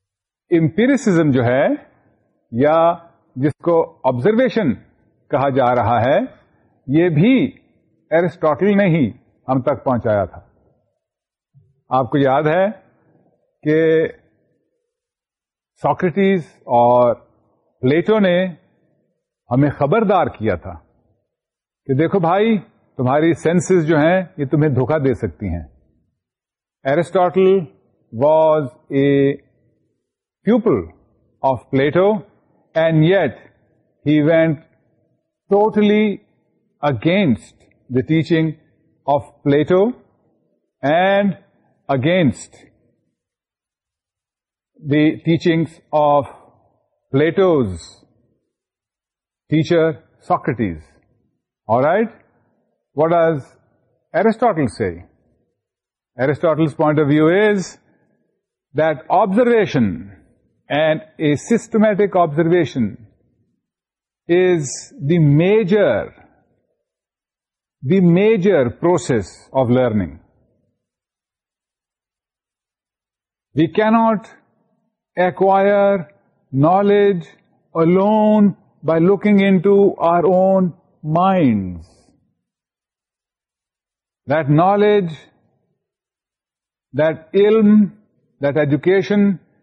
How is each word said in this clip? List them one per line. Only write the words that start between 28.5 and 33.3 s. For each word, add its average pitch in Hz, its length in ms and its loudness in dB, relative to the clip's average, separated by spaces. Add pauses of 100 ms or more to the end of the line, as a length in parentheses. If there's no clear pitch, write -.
a 139 360 2 (1120)
pupil 202 320 0 (680)
of 131 100 0 (180)
Plato, 165 560 0 (460)
and 160 340 2
yet 170 220 0 (760)